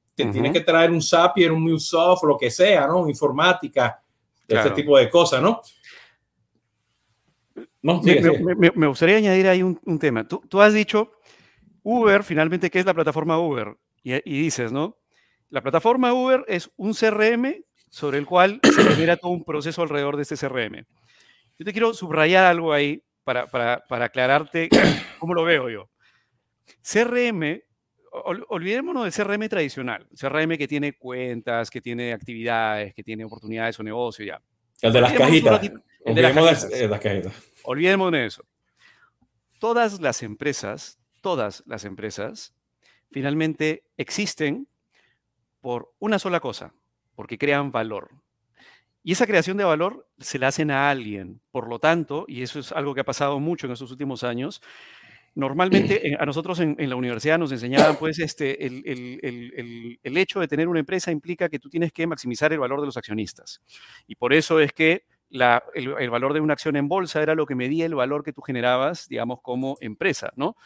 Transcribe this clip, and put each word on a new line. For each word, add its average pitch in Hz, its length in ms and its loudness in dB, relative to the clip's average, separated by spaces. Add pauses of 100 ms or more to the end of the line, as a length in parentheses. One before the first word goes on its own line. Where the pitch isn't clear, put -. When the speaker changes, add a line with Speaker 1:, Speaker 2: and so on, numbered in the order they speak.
(160)
Speaker 1:
Te 139 80 0
Speaker 2:
Ujú. 104 100 -2
Speaker 1:
tienes 131 180 2
que 165 100 2
traer 165 280 4
un 170 120 2
Zapier, 170 500 4
un 160 100 0
MuleSoft, 165 600 2
lo 143 140 4
que 127 120 0
sea, 175 380 4
¿no? 170 200 2
Informática, 143 960 0 (460)
ese 110 140 2
Speaker 2:
Claro. 107 120 4
Speaker 1:
tipo 143 240 4
de 120 120 6
cosas, 165 320 4
¿no? 220 200 2 (2250)
No, 165 200 -4
Speaker 2:
Me, - 20 -14
Speaker 1:
sigue, 165 180 4
Speaker 2:
me, 160 160 4
Speaker 1:
sigue. 180 180 -2
Speaker 2:
me, 170 180 4
me 156 140 2
gustaría 165 300 2
añadir 190 300 4
ahí 185 160 4
un, 185 220 -2
un 160 140 -2
tema. 117 280 0
Tú, - 220 -8
tú 196 120 4
has 214 120 8
dicho, 214 380 0 (720)
Uber, 208 400 4
finalmente, 160 460 0
¿qué 185 100 0
es 180 60 0
la 190 80 2
plataforma 160 460 0
Uber? 127 360 -4 (280)
Y, 127 120 -6
y 139 260 -4
dices, 127 300 -2
¿no? 151 260 -6 (520)
La - 120 -6
plataforma 240 520 2
Uber 254 340 2
es 175 280 -6
un 208 180 -4
C 220 140 0
R 214 260 2
M 262 300 -2 (260)
sobre 139 280 -4
el 147 80 -2
cual 190 380 4
se - 200 8
genera 165 340 4
todo 175 140 -4
un 170 120 -4
proceso 151 380 -4
alrededor 147 340 -2
de 147 80 -2
este 139 140 -8
C 147 80 -6
R 127 200 -4
M. 107 200 -12 (760)
Yo 165 60 -12
te 214 60 -6
quiero 226 220 0
subrayar 170 520 4
algo 165 280 4
ahí 143 300 -2 (200)
para, 123 240 -4
para, 120 400 -2
para 120 180 -4
aclararte 143 640 0
<coughs> - 500 2
cómo 170 140 -4
lo 165 100 0
veo 147 260 0
yo. 101 200 -12 (920)
C - 200 0
R 240 260 0
M, 165 360 -4 (480)
ol-, - 380 -8
olvidémonos 240 540 -4
del 180 80 -4
C 202 120 -4
R 202 120 -4
M 214 140 -4
tradicional. 131 640 -6
C - 100 -10
R 139 160 -2
M 160 160 -2
que 143 100 -6
tiene 143 260 -4
cuentas, 120 760 -6
que 120 120 -12
tiene 120 320 -8
actividades, 113 840 -4
que 107 80 -18
tiene 110 220 -12
oportunidades 113 540 -8
o 110 40 -12
negocio, 110 420 -8
ya. 87 160 -14 (400)
Speaker 1:
El 113 120 4
de 123 80 8
las 120 100 6
Speaker 2:
Olvidémonos - 100 4
un 160 200 8
Speaker 1:
cajitas. 113 120 8
Speaker 2:
ratito, 101 300 -2 (220)
el 113 100 0
de - 60 6
las - 100 8
Speaker 1:
Olvidémonos 160 180 6
de - 200 2
Speaker 2:
cajitas. 120 120 -2
Speaker 1:
eh, 113 60 0
las 101 140 -2
cajitas. 95 320 -4 (300)
Speaker 2:
Olvidémonos 175 560 0
de 120 60 -2
eso. - 180 -12 (1160)
Todas 226 400 0
las 139 240 -2
empresas, 117 720 -8 (220)
todas 127 480 -4
las 104 160 -12
empresas, 104 720 -12 (560)
finalmente 151 720 -4 (140)
existen 185 720 -6 (920)
por 123 400 -8
una 208 180 -2
sola 175 220 -2
cosa, 110 340 -10 (400)
porque 107 240 -14
crean 143 320 0
valor. 110 400 -6 (920)
Y 165 80 -2
esa 240 160 0
creación 190 300 2
de 202 60 0
valor 175 440 0 (100)
se - 220 -10
la 131 80 2
hacen 151 240 -2
a 139 180 2
alguien. 107 500 -6 (120)
Por 117 160 -8
lo 117 100 -8
tanto, 160 500 0
y 127 140 -10
eso 127 180 -8
es 127 120 -12
algo 143 240 -4
que 135 60 -4
ha 127 40 -4
pasado 139 340 -4
mucho 151 280 -6
en 123 60 -8
estos 123 180 -14
últimos 131 320 -8
años, 123 360 -6 (760)
normalmente, 180 720 0
Speaker 1:
<clears throat> 143 60 -4
Speaker 2:
eh, - 60 -8
a 143 60 -2
nosotros 165 360 -6
en, 151 180 0
en 143 100 -6
la 127 60 -6
universidad 127 420 -2
nos 160 140 -4
enseñaban, 139 460 2
pues, 156 200 -6
este, 147 480 -6
el, 127 220 -10
el, 123 340 -12
el, 120 340 -10
el, 117 460 -14
el 135 160 -6
hecho 190 220 -2
de 170 80 -2
tener 151 200 -2
una 170 120 0
empresa 175 320 -4
implica 165 360 -4
que 151 120 -6
tú 139 100 -20
tienes 165 220 -4
que 165 160 -6
maximizar 147 460 -4
el 156 60 -4
valor 135 200 -4
de 147 80 -4
los 127 100 -8
accionistas. - 640 -10 (460)
Y - 80 -18
por 123 180 0
eso 160 260 4
es 143 140 2
que 160 320 0 (240)
la, 123 340 4 (100)
el, 131 240 -6
el 127 120 -2
valor 120 240 -2
de 156 80 0
una 151 100 0
acción 147 240 -4
en 143 140 -2
bolsa 175 320 -2
era 156 140 0
lo 156 100 0
que 143 100 -6
medía 139 300 -2
el 165 100 -4
valor 139 260 -2
que 147 120 -12
tú - 80 -20
generabas, 127 680 -2
digamos, 120 340 -8
como 131 380 -6
empresa, 123 560 -6
¿no? 160 300 -4